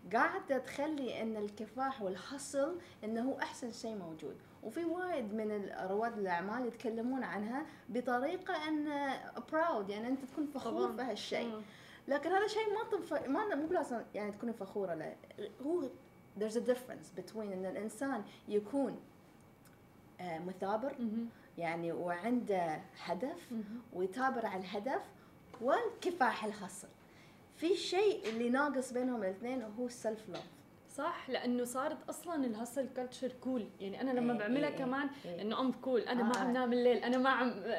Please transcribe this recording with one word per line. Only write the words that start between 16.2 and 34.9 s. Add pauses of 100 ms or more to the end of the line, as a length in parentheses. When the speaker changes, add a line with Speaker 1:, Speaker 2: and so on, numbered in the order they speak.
Speaker 1:
there's
a
difference
between (160)
إن
الإنسان (240)
يكون، (1200)
آه،
مثابر،
Speaker 2:
مهم. (300)
Speaker 1:
يعني
وعنده (240)
هدف
Speaker 2:
مهم. (120)
Speaker 1:
ويتابر
على
الهدف (580)
والكفاح
الحصل. (680)
في
شيء
اللي
ناقص
بينهم
الاثنين
وهو
السلف
لوف. (440)
Speaker 2:
صح،
لأنه
صارت
أصلًا
الهاسل
كلتشر
كول، (120)
يعني
أنا
لما
Speaker 1:
إيه،
Speaker 2:
بعملها
Speaker 1:
إيه،
Speaker 2:
كمان (160)